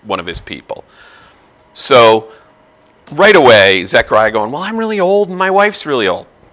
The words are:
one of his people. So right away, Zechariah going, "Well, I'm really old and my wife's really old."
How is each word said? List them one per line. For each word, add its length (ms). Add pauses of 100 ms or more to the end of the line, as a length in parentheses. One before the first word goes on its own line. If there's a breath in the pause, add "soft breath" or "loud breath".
one 160
of 80
his 120
people. 440 (920 soft breath)
So 580 (800 loud breath)
right 220
away, 500
Zechariah 460
going, 200
"Well, 100
I'm 160
really 220
old 300
and 80
my 120
wife's 360
really 220
old." 200 (260)